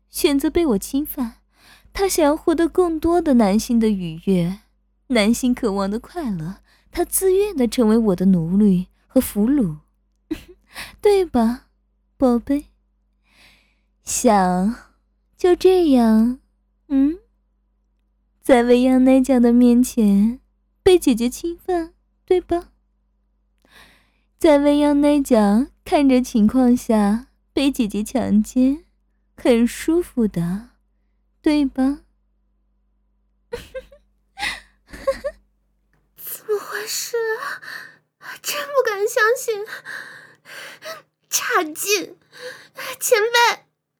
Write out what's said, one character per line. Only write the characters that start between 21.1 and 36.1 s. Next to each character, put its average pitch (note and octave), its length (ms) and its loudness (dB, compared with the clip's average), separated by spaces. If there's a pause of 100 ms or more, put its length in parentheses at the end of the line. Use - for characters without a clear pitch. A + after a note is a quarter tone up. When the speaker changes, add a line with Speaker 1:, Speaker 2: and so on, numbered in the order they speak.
Speaker 1:
姐 A#3 140 -2
侵 E4+ 300 -8
犯， E4+ 340 -4 (320)
对 F4+ 160 0
吧？ F4 300 -6 (1700)
在 D4 200 4
未 D4 200 2
央 D4 220 2
奶 D4 200 2
酱 A3 480 2 (160)
看 D4 240 2
着 B3+ 140 4
情 G#3+ 240 0
况 B3 300 2
下 G#3+ 500 0 (260)
被 C#4+ 200 0
姐 A#3 160 -2
姐 G3+ 160 -6
强 G#3 380 0
奸， C4+ 420 -2 (520)
很 A#3+ 300 2
舒 E4 340 -2
服 A#3 260 -2
的， F#3 440 -6 (720)
对 D4+ 240 0
吧？ C4+ 340 -2 (1500)
<laughs> A#4+ 80 -10 (2500)